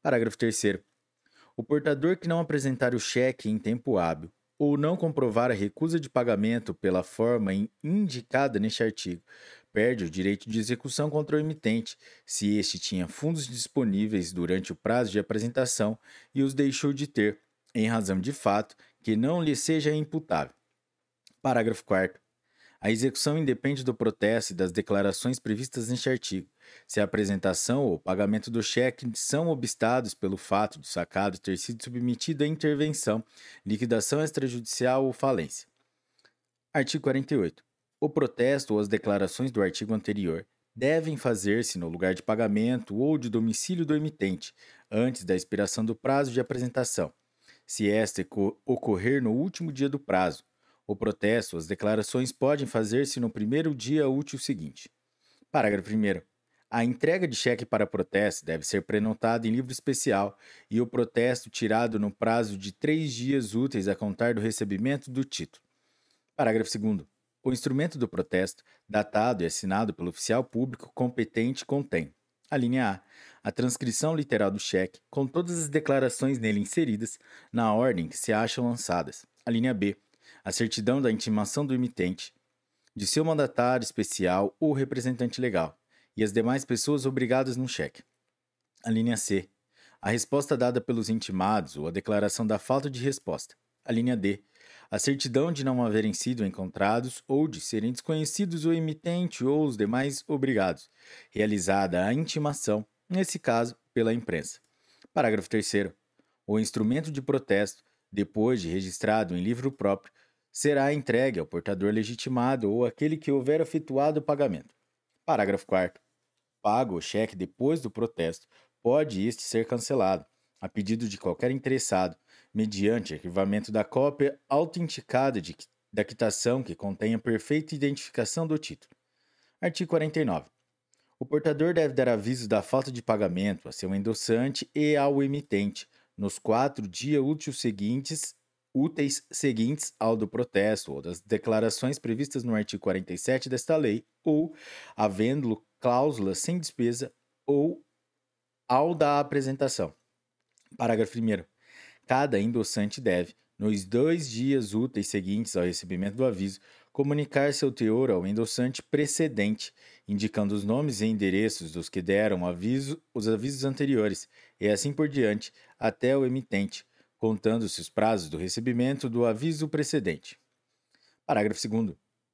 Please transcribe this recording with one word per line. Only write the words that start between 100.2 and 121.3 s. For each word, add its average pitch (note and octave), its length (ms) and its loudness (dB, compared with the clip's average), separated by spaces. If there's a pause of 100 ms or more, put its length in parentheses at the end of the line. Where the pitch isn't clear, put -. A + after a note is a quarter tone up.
obrigados, B2+ 640 0 (400)
realizada G2 760 2
a G#2+ 80 2
intimação, C#3+ 760 -2 (220)
nesse F#3 300 -2
caso, A#2 360 0 (200)
pela A2+ 180 4
imprensa. F2+ 480 -4 (520)
Parágrafo G#2+ 360 2
terceiro. G2+ 460 0 (520)
O G#2+ 120 0
instrumento A#2 520 0
de C#3 120 -6
protesto, G#2 600 0 (300)
depois G#2+ 480 2
de E2+ 80 -4
registrado F#2+ 640 0
em F2+ 80 -2
livro A#2+ 300 -2
próprio, G2 400 -2 (380)
será C#3+ 420 2
entregue B2+ 460 2
ao D#2 80 -2
portador G2 460 -2
legitimado A#2+ 800 0
ou A#2 140 2
àquele D3+ 320 0
que D3+ 140 -4
houver C#3 300 2
efetuado D3+ 600 0
o - 20 -6
pagamento. C#3 520 -2 (500)
Parágrafo G2+ 420 2
quarto. F#2 340 2 (640)
Pago G#2+ 340 2
o E2 40 -4
cheque G#2 360 -2
depois C3 440 -2
do A#2+ 100 -6
protesto, E2+ 560 -4 (360)
pode A#2+ 440 2
este A#2 160 -4
ser A2+ 240 0
cancelado, A2+ 600 0 (340)
a F#2+ 80 -8
pedido A2 400 -2
de G2 80 -8
qualquer G2 340 -2